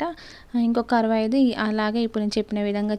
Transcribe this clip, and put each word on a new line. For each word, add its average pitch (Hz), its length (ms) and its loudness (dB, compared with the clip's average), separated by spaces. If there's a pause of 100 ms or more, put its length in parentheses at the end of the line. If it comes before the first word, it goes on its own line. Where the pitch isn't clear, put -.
(560)
ఇంకొక 233 380 0
అరవై 220 240 2
ఐదు 220 200 0
ఈ, 254 160 4
అలాగే 214 480 -2
ఇప్పుడు 226 220 -2
నేను 208 140 -2
చెప్పిన 208 260 -2
విధంగా 208 360 -2